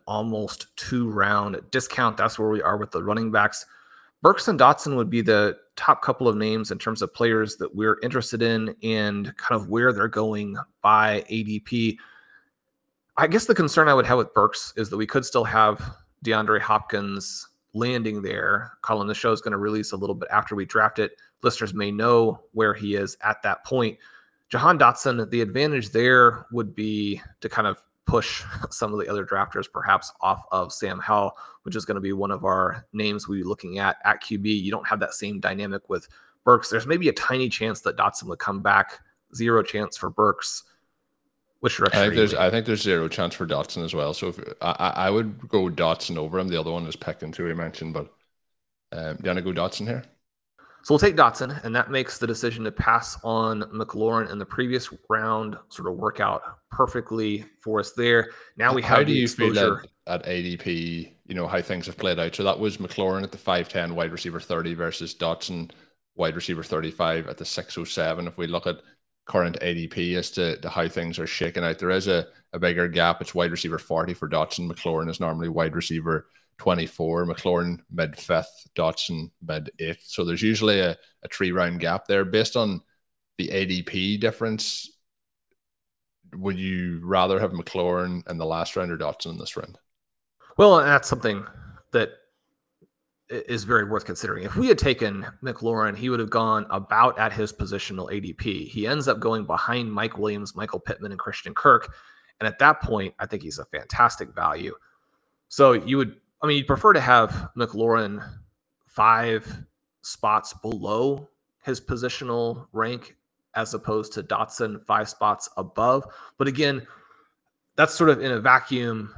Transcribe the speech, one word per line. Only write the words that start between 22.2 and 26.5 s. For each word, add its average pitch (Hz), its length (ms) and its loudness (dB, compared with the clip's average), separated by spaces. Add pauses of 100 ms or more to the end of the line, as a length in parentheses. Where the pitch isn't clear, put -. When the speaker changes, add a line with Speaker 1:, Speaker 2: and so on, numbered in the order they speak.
Speaker 1:
where 107 220 2
he 101 220 -4
is 98 260 -2
at 107 220 0
that 101 200 -2
point. 123 340 0 (520)
Jahan 160 280 4
Dotson, 120 520 4
the 120 100 0
advantage 127 520 0
there 120 600 6